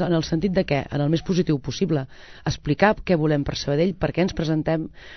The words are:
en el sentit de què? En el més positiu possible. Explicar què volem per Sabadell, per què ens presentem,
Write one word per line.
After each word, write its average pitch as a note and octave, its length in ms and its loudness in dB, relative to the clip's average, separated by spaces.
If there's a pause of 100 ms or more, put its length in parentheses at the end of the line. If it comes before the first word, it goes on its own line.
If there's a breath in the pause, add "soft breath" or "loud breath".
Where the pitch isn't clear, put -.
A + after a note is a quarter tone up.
en F3 100 2
el D#3+ 80 2
sentit E3+ 320 0
de F#3+ 120 2
què? C#3 200 0
En C#3 160 -2
el C#3+ 80 2
més E3 140 2
positiu E3 340 2
possible. D3 460 -2 (420 soft breath)
Explicar D3+ 460 2 (100)
què F3+ 160 2
volem D3+ 240 2
per - 160 -4
Sabadell, D#3+ 400 0
per D3+ 160 -2
què - 80 2
ens E3 140 -2
presentem, D#3+ 500 0 (300 loud breath)